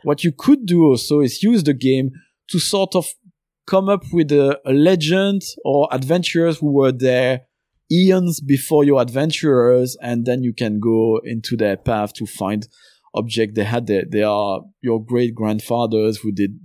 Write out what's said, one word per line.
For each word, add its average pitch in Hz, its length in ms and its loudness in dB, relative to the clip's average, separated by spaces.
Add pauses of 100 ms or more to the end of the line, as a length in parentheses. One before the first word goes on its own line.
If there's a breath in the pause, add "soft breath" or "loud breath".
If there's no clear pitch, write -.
what - 200 -4
you 170 80 0
could 262 340 0
do 175 200 4
also 147 340 2
is 135 240 -2
use 214 200 2
the 143 100 2
game 131 380 0 (380 loud breath)
to 175 100 -2
sort 190 360 -2
of 175 120 0 (600)
come 190 220 0
up 202 140 0 (100)
with 160 180 2
a, 143 340 2
a 135 60 -2
legend 185 680 2 (240)
or 143 260 2
adventurers 165 680 0
who 147 120 0
were 135 220 4
there 127 480 0 (500)
eons 180 480 2
before 139 460 2
your 139 160 4
adventurers, 127 1000 2
and 117 240 -4
then 127 180 -2
you 120 100 -4
can 107 260 -4
go 113 460 2
into 117 320 -8
their 104 180 0
path 107 380 -4
to 113 120 -10
find 104 420 -6 (480 soft breath)
object 113 400 -4
they 107 80 0
had. 117 240 -4
They, 98 220 0
they 104 140 -2
are 104 380 -2 (180)
your 113 240 -4
great 120 320 -2
grandfathers 110 840 -2
who 107 120 -6
did 101 200 -2 (140)